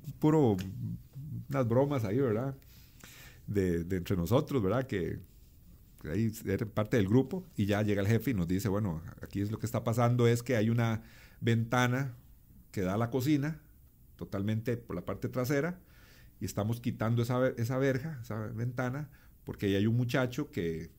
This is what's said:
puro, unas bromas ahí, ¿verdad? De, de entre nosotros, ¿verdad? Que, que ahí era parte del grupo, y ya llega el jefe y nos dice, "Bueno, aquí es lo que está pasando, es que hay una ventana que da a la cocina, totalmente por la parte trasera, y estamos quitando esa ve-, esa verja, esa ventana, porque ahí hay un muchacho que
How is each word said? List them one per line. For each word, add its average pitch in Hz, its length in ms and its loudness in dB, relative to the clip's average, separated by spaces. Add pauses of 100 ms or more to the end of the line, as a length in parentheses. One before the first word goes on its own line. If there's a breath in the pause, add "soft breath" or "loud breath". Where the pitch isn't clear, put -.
(180)
puro, 151 400 6 (920)
unas 135 180 0
bromas 131 380 2
ahí, 101 120 0
¿verdad? 131 380 0 (880 loud breath)
De, 92 380 2
de 92 140 -2
entre 90 200 -2
nosotros, 113 460 0
¿verdad? 117 240 0
Que, 87 320 -4 (840)
que 71 100 -10
ahí 107 200 0 (140)
era 95 200 0
parte 107 320 0
del 98 100 4
grupo, 131 480 2
y 104 100 0
ya 101 160 4
llega 104 200 2
el 98 60 0
jefe 113 240 2
y - 20 0
nos 90 140 0
dice, 95 220 0
"Bueno, 92 320 -2 (200)
aquí - 200 -6
es 104 100 -2
lo 110 80 -4
que - 60 -4
está 110 180 -4
pasando, 120 440 4
es 117 160 4
que 131 140 0
hay 110 120 4
una 113 320 2 (400 loud breath)
ventana 123 760 2 (560)
que 104 100 -2
da 92 140 2
a - 20 0
la 117 120 0
cocina, 143 520 0 (540)
totalmente 110 600 -2
por 101 180 -10
la 87 100 -8
parte 104 240 -6
trasera, 139 500 -2 (600 soft breath)
y - 60 -6
estamos 113 360 -2
quitando 117 400 0
esa 123 160 0
ve-, 127 200 2
esa 117 200 -2
verja, 135 440 0
esa 107 260 -8
ventana, 127 600 -4 (340 soft breath)
porque - 240 -6
ahí 98 80 4
hay 104 120 4
un 113 100 2
muchacho 127 520 -2
que 82 500 -4